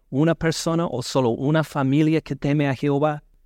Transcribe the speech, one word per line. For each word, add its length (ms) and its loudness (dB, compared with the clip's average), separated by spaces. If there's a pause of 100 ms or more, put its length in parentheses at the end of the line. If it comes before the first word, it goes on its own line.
una 260 2
persona 520 -2
o 160 -6
solo 280 0
una 320 0
familia 600 2
que 120 -6
teme 320 0
a 80 -2
Jehová, 480 0 (240)